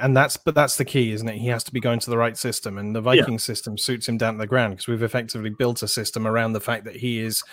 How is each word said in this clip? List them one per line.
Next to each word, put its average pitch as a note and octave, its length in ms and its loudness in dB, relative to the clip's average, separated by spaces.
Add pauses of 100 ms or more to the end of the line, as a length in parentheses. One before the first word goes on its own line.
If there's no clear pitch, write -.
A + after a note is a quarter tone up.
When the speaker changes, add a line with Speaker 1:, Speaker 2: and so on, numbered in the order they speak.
Speaker 1:
and C3 120 6
that's, C#3 200 4
but D3+ 200 0
that's D3 200 4
the C3+ 80 0
key, A#2+ 280 2
isn't A2+ 160 -4
it? G#2+ 100 -6
He A#2 80 -2
has A#2+ 180 0
to - 80 -10
be B2+ 60 -2
going A#2 220 2
to - 100 -6
the A#2 80 2
right A#2 180 2
system, G#2+ 400 -4
and G#2 180 -4
the A2+ 60 -2
Speaker 2:
Yeah. B2+ 220 6
Speaker 1:
Viking A#2 160 0
system G#2+ 400 -6
suits A#2+ 300 -2
him A#2 100 0
down A2+ 160 2
to G#2+ 40 -8
the A2 100 -4
ground A2+ 280 2
'cause - 120 -8
we've A#2 160 0
effectively A2+ 460 -4
built A#2+ 340 0
a G#2 40 -4
system A2 380 -2
around A2+ 280 2
the G#2+ 60 -2
fact A2+ 260 -4
that G#2 100 -12
he A#2 240 -2
is, A2 220 -2 (100)